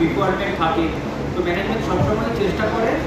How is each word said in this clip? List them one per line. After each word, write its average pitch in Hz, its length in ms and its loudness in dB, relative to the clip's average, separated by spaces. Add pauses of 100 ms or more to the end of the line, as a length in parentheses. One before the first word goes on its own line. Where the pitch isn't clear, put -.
রিকোয়ারমেন্ট 190 520 0
থাকে, 165 280 2 (480)
তো 180 140 -4
ম্যানেজমেন্ট 202 400 0
সবসময় 208 520 2
চেষ্টা 202 260 0
করে 220 240 0 (180)